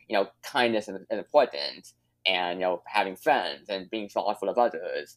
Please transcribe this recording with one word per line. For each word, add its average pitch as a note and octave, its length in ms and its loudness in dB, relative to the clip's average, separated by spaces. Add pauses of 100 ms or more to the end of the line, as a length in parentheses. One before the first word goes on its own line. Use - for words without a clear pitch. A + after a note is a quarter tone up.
you G#2 120 0
know, G2 100 0 (140)
kindness A#2 460 0
is, F#2+ 80 -8 (140)
is A2 80 -2
important," C#2+ 760 0 (320)
and, F2+ 340 0
you F2+ 60 2
know, F2+ 200 0
having F#2+ 300 -2
friends F#2 540 0
and F#2+ 180 -6
being G#2+ 220 -8
thoughtful G2+ 400 -2
of F#2 80 0
others. D2+ 580 -2